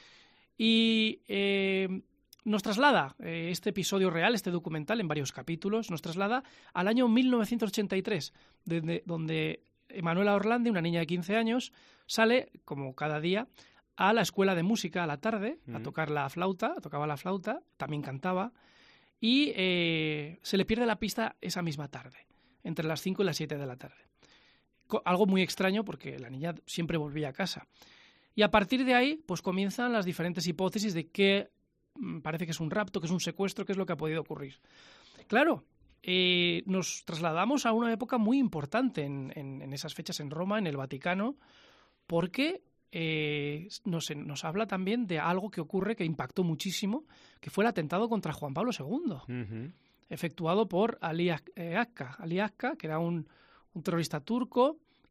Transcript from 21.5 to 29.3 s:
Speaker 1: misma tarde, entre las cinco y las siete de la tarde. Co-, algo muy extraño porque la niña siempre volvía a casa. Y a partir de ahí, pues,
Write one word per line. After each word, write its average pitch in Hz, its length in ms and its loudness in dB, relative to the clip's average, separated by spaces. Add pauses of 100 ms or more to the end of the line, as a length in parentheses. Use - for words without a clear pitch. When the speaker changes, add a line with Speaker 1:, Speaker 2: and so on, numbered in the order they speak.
Speaker 1:
misma 151 280 -4
tarde, - 360 -16 (380)
entre 160 240 -4
las 160 140 -2
cinco 185 220 0
y - 20 4
las 165 100 0
siete 151 220 -4
de 143 80 -6
la 127 100 -8
tarde. - 320 -18 (800)
Co-, 214 180 0
algo 180 200 4
muy 190 160 6
extraño 190 420 0
porque 143 360 -10
la - 100 -12
niña 147 260 -6 (100)
siempre 165 320 -2
volvía 147 320 -4
a 131 40 -8
casa. - 340 -6 (640)
Y 208 100 2
a 208 80 6
partir 247 340 4
de 254 80 6
ahí, 277 320 4
pues, 175 160 -4